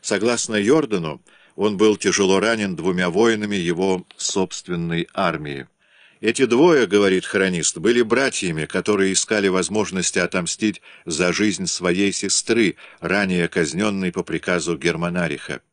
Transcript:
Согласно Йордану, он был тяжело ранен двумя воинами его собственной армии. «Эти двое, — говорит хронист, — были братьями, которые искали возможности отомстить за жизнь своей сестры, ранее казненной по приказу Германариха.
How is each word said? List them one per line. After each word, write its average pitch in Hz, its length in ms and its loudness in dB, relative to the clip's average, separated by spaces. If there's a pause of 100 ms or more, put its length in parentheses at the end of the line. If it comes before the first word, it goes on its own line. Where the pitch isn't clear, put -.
Согласно 113 540 -2
Йордану, 104 680 0 (340)
он 101 200 0
был 107 200 6
тяжело 95 440 2
ранен 104 360 0
двумя 90 340 0
воинами 104 460 2
его 90 500 0 (100)
собственной 85 960 -4
армии. 76 560 -4 (520)
«Эти 117 260 2
двое, — 131 480 4
говорит 95 320 4
хронист, — 92 520 0
были 120 240 2
братьями, 107 640 0
которые 95 460 0
искали 101 360 0
возможности 92 680 -2
отомстить 92 640 -2 (220)
за 87 280 0
жизнь 92 340 0
своей 90 460 0
сестры, 104 640 0 (240)
ранее 90 480 0
казненной 90 600 -2
по 90 140 -6
приказу 85 520 -2
Германариха. 85 840 -4 (120)